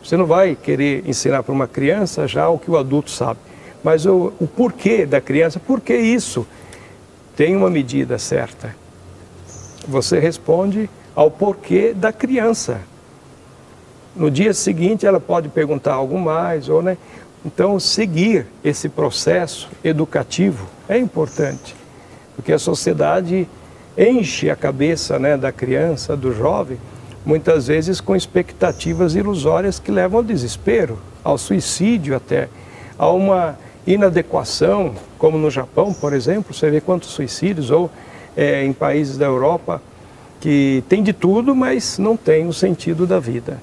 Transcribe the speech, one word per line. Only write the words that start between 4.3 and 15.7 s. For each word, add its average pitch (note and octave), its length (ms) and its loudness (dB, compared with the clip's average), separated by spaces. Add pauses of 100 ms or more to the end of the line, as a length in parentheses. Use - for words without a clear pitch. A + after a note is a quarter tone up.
o E3 80 0
porquê A3 580 0
da C#3 140 2
criança, D#3 400 0
por C4 220 -2
que - 120 0
isso? A3+ 540 0 (880)
Tem D#3+ 180 4
uma F#3+ 160 2
medida C3 480 -2
certa. - 560 -6 (1120)
Você C#3 340 0
responde F#3 680 0 (240)
ao - 160 4
porquê G3+ 640 0
da A3 200 0
criança. A3+ 680 -2 (1400)
No D#3 160 2
dia F#3+ 220 2
seguinte F#3+ 520 0
ela F#3+ 140 4
pode E3 300 -2
perguntar D3 460 0